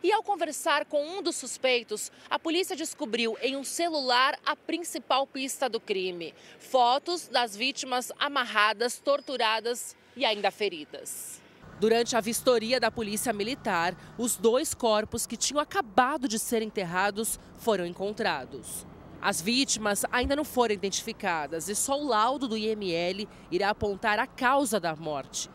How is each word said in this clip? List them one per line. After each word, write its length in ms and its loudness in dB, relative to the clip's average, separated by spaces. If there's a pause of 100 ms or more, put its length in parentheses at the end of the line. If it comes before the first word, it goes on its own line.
E 100 4
ao 100 4
conversar 640 0
com 180 0
um 180 -6
dos 140 -2
suspeitos, 760 -2 (180)
a 80 0
polícia 380 0
descobriu 680 -2
em 140 -2
um 80 -6
celular 840 2
a 100 0
principal 720 -2
pista 420 -4
do 120 -2
crime: 520 -4 (280)
fotos 680 2
das 300 0
vítimas 640 -2
amarradas, 800 2
torturadas 960 0 (200)
e 80 -2
ainda 280 2
feridas. 920 -6 (380)
Durante 360 4
a 60 4
vistoria 580 2
da 120 4
Polícia 420 -2
Militar, 640 0 (180)
os 220 0
dois 380 4
corpos 500 0
que 100 -8
tinham 240 0
acabado 680 2
de 100 -2
ser 240 0
enterrados 800 -2 (180)
foram 260 2
encontrados. 1040 -4 (340)
As 220 0
vítimas 680 0
ainda 240 2
não 100 -2
foram 300 2
identificadas 920 -4
e 80 -4
só 240 0
o 80 -4
laudo 400 2
do 80 -2
I 120 -2
M 260 -2
L 340 -2 (220)
irá 220 2
apontar 480 0
a 80 0
causa 520 2
da 160 0
morte. 600 -6